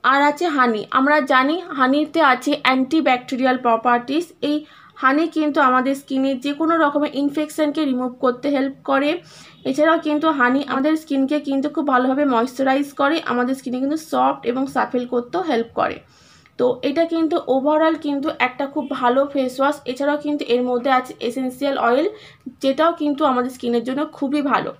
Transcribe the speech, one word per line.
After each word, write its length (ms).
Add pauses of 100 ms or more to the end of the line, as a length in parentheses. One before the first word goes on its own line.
আর 180
আছে 260
হানি। 440
আমরা 300
জানি 400 (160)
হানিতে 440
আছে 420
অ্যান্টিব্যাকটেরিয়াল 920
প্রপার্টিস। 840
এই 240 (300)
হানি 320
কিন্তু 340
আমাদের 340
স্কিনে 400
যে 180
কোনো 240
রকমের 380
ইনফেকশনকে 720
রিমুভ 340
করতে 300
হেল্প 340
করে। 380 (420)
এছাড়াও 360
কিন্তু 300
হানি 380
আমাদের 300
স্কিনকে 420
কিন্তু 300
খুব 180
ভালোভাবে 380
ময়েশ্চারাইজ 680
করে, 320
আমাদের 300
স্কিনে 240
কিন্তু 180
সফট 480
এবং 220
সাপেল 380
করতেও 360
হেল্প 340
করে। 240 (580)
তো 260
এটা 220
কিন্তু 320
overall 640
কিন্তু 280 (100)
একটা 280
খুব 220
ভালো 440
ফেস 260
ওয়াশ। 160 (100)
এছাড়াও 320
কিন্তু 280
এর 180
মধ্যে 280
আছে 280
এসেন্সিয়াল 580
অয়েল, 320 (520)
যেটাও 320
কিন্তু 320
আমাদের 260
স্কিনের 320
জন্য 220
খুবই 360
ভালো। 380